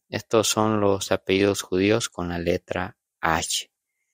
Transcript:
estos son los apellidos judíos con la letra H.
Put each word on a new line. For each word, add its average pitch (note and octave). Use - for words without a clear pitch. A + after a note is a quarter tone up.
estos G#2+
son G#2+
los G2+
apellidos G2
judíos G2+
con F2
la F2
letra F2+
H. -